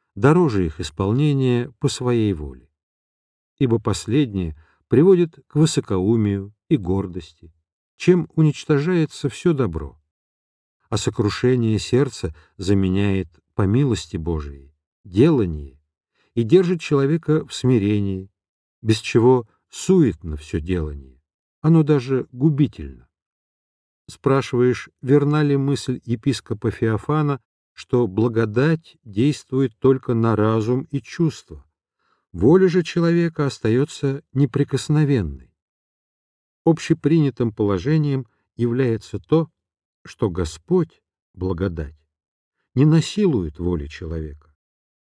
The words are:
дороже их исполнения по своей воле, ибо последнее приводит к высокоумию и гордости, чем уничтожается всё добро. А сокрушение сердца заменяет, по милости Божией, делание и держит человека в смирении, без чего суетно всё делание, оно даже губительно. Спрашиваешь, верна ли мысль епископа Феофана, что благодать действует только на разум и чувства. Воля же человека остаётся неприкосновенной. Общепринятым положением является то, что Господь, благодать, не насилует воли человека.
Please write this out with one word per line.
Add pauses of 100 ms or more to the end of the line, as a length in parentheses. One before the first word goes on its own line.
(140)
дороже
их
исполнения
по
своей
воле, (880)
ибо
последнее (280)
приводит
к
высокоумию (140)
и
гордости, (420)
чем
уничтожается
всё
добро. (920)
А
сокрушение
сердца (220)
заменяет, (260)
по
милости
Божией, (280)
делание (540)
и
держит
человека
в
смирении, (520)
без
чего (220)
суетно
всё
делание, (400)
оно
даже
губительно. (1000)
Спрашиваешь, (140)
верна
ли
мысль
епископа
Феофана, (320)
что
благодать
действует
только
на
разум
и
чувства. (680)
Воля
же
человека
остаётся (100)
неприкосновенной. (1120)
Общепринятым
положением (300)
является
то, (540)
что
Господь, (320)
благодать, (760)
не
насилует
воли
человека. (600)